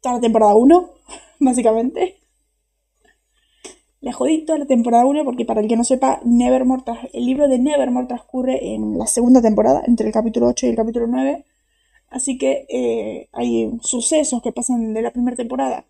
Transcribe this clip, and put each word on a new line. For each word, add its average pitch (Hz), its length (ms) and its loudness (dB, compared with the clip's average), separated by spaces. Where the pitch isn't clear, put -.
toda 247 140 -4
la 233 60 -4
temporada 220 340 4
uno, 311 360 6
<laughs> - 240 -20
básicamente. 247 760 0
Le - 140 -10
jodí 311 320 0
toda 311 140 -2
la 277 80 -6
temporada 240 380 4
uno 285 200 0
porque, 254 180 -4
para 226 160 -2
el 214 80 -2
que 233 80 2
no 233 80 0
sepa, 262 400 0
Nevermore 254 640 2
tras-, 233 280 -10
el 247 120 -4
libro 269 240 2
de 254 100 2
Nevermore 254 480 0
transcurre 247 680 -6
en 214 240 -4
la 233 100 -4
segunda 247 340 4
temporada, 220 440 2
entre 226 220 2
el 214 60 -4
capítulo 226 340 0
ocho 247 180 -2
y 240 40 2
el 226 80 -2
capítulo 233 300 -2
nueve. 269 360 -2
Así 262 300 -6
que, 135 320 -2
eh, 113 640 -4
hay 117 360 -2
sucesos 254 600 -2
que 233 120 -6
pasan 233 400 -4
de 220 80 -4
la 240 100 -4
primera 247 240 -4
temporada 254 540 -6